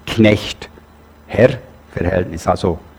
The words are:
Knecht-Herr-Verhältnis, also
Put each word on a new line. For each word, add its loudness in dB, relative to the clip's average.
Knecht-Herr-Verhältnis, -2
also 0